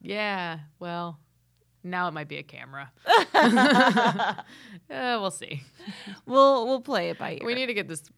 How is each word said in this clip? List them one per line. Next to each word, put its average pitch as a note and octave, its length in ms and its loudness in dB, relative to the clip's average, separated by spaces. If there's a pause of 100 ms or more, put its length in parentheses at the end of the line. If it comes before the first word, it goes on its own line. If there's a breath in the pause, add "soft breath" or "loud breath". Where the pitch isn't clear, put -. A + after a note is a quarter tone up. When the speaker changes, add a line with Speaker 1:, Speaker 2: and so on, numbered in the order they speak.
Speaker 1:
Yeah, F#3 580 -6 (200)
well, F3 380 -8 (680)
now F3+ 240 -4
it - 20 -10
might D3+ 160 -10
be D3+ 80 -12
a C#3+ 80 -10
camera. C3+ 480 -18 (140)
Speaker 2:
<laughs> F#4+ 280 2
Speaker 1:
<laughs> A#3+ 1120 4 (460 loud breath)
Uh, B3+ 300 -4
we'll G3 100 -4
see. - 300 -12 (640 loud breath)
Speaker 2:
We'll, C4+ 400 4
we'll B3+ 160 -2
play G3 300 -4
it D#3+ 80 -10
by - 140 -8
ear. - 120 -12
Speaker 1:
We A#3 80 -4
need B3+ 140 -4
to A#3+ 80 -6
get F#3+ 120 -6
this, D#3 140 -10 (160)